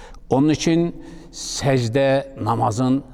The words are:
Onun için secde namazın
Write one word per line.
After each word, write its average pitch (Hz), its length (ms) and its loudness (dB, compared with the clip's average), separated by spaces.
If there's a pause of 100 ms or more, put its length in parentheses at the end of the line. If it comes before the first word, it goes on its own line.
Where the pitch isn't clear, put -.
(300)
Onun 135 200 4
için 165 540 0 (280)
secde 135 1080 0
namazın 117 640 0 (100)